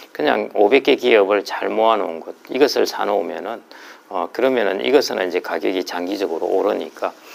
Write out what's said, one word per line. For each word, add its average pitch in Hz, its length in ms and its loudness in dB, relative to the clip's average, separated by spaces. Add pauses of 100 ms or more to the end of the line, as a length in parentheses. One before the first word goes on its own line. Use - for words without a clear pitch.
(120)
그냥 120 420 -2
오백 104 300 4
개 139 120 4
기업을 104 480 4
잘 - 260 -6
모아놓은 104 500 0
것, - 160 -14 (140)
이것을 127 360 2
사놓으면은, 98 760 -4 (480)
어, 90 220 -4
그러면은 120 540 0
이것은 123 420 2
이제 87 120 -2
가격이 92 460 -4
장기적으로 87 600 -4
오르니까, 92 640 -2 (240)